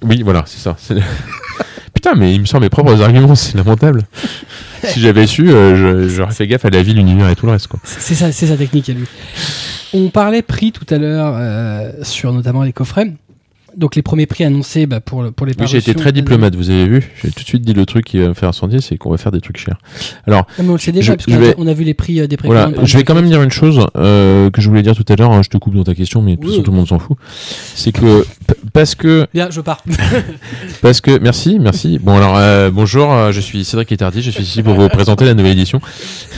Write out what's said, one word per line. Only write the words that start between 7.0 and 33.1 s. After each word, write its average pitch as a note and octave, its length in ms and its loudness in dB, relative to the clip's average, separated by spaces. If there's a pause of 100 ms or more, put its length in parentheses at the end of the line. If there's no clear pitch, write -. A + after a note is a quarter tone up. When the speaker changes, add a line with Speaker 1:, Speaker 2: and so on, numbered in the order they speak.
Speaker 1:
et F2 60 2
tout - 100 -4
le A#2 60 2
reste, G#2 160 0
quoi. - 160 -10
Speaker 2:
C'est, - 160 -12
c'est - 160 -4
ça, D#3+ 160 0
c'est D#3+ 160 -2
sa D#3 100 0
technique C#3 320 -2
à C3 40 -4
lui. B2 120 -6 (880)
On F#3+ 160 0
parlait G#3+ 320 0
prix A3 300 -4
tout - 180 -16
à D#3 80 0
l'heure, D3+ 380 -2
euh, A2 560 -6 (100)
sur - 320 -6
notamment B2 300 -2
les C3 100 -2
coffrets. F#3+ 400 -4 (640)
Donc D#3 180 -2
les D3+ 60 -2
premiers D#3 240 -2
prix - 180 -4
annoncés, C#3+ 420 -2
bah, B2+ 140 -4
pour B2+ 240 -8
le, A2+ 80 -8
pour C3+ 140 -8
les C3+ 80 -4
Speaker 1:
Oui, A#2 120 -4
j'ai C3 120 0
été A2+ 160 0
Speaker 2:
parutions E2 80 -4
Speaker 1:
très C#3 100 2
diplomate, B2 460 2
vous F2+ 120 -2
avez F#2 200 2
vu. B2+ 200 0 (140)
J'ai D#2 80 -2
tout - 100 -10
de - 60 -16
suite B2 140 -2
dit A#2 100 -2
le G2 140 2
truc A2+ 180 -2
qui - 160 -6
va F2+ 80 2
me F2 60 -2
faire F2 200 -2
sentier, A2 280 -4
c'est - 160 -6
qu'on - 140 -6
va D#2+ 60 -2
faire G2+ 140 -6
des F2+ 80 -2
trucs - 160 -12
chers. - 220 -10 (500)
Alors, G2+ 180 2 (140)
Speaker 2:
Non, F3+ 60 0
mais F3+ 60 0
on - 20 2
le E3 60 -2
sait E3+ 120 -6
déjà, G3+ 220 2
Speaker 1:
je, - 20 -2
Speaker 2:
parce E3 100 -8
qu'on A#2+ 60 0
Speaker 1:
je A#2+ 60 4
vais A#2 140 4
Speaker 2:
a, - 60 0
on E3 100 -4
a D#3+ 60 0
vu D#3+ 120 -2
les D#3 80 -2
prix, E3 260 -4
euh, D3 80 -2
des D3 80 -4
prix - 120 -6
Speaker 1:
Voilà, A2+ 180 4
Speaker 2:
communs, - 100 -2
par - 100 0
Speaker 1:
je - 60 2
vais C3 80 4
Speaker 2:
exemple. C3+ 80 0
Speaker 1:
quand E3 160 2
même F3 80 2
dire D3+ 100 4
une C3+ 100 2
chose, D3 440 2
euh, G2 540 4
que G2 100 -2
je G#2 80 2
voulais G#2+ 140 4
dire G#2+ 120 4
tout G#2+ 140 -2
à G#2+ 80 4
l'heure, A#2 160 4
hein, G2+ 100 4
je F#2+ 60 2
te - 80 -4
coupe G2 180 -2
dans F#2+ 120 0
ta F2+ 100 -2
question, F#2 260 -2
mais G2 100 2
de F2 40 0
toute D3 80 -6
Speaker 2:
Oui, E3+ 60 -6
Speaker 1:
façon, G#3 100 0
Speaker 2:
oui. D#3 60 0
Speaker 1:
tout G2+ 60 0
le F#2+ 60 2
monde E3 120 2
s'en E2+ 100 0
fout. C#3+ 160 -6 (580)
C'est - 200 -4
que, G#2+ 300 4 (220)
p-, - 100 0 (180)
parce D3+ 200 2
que D#3+ 400 2
Speaker 2:
Bien, F3 160 -4
je D#3+ 120 -12
pars. D3+ 200 -8 (500)
<laughs> D#3 500 -16
Speaker 1:
parce B2 180 4
que, C3+ 200 2
merci, D#3+ 380 0
merci. F#2 400 0
Bon, G2 200 2
alors, G2 180 4
euh, G2+ 360 4
bonjour, A2 420 2